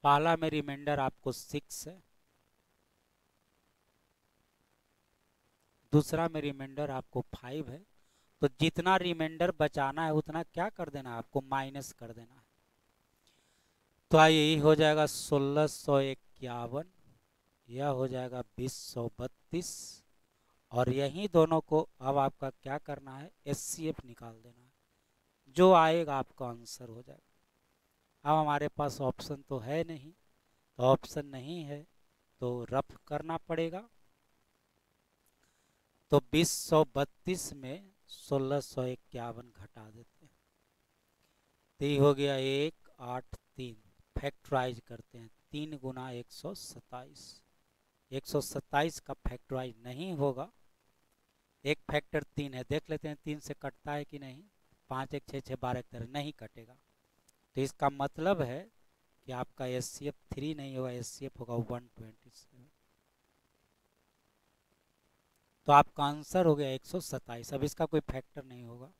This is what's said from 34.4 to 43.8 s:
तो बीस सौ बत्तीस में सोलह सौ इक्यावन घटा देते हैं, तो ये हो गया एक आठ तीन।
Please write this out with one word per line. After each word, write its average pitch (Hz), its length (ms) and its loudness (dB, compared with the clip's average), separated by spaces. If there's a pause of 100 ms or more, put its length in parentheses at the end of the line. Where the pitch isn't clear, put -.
तो 147 80 8 (120)
बीस 160 180 4
सौ - 340 4 (120)
बत्तीस 151 580 -4
में 139 380 -12 (160)
सोलह 139 520 -2
सौ 127 260 -4
इक्यावन 120 680 -10
घटा 110 380 -20
देते 117 360 -20
हैं, - 120 -20 (1400)
तो 139 60 -2
ये 143 120 2
हो 143 160 8
गया 139 220 2
एक 135 540 -2 (100)
आठ 123 360 -10 (200)
तीन। 123 260 -12 (340)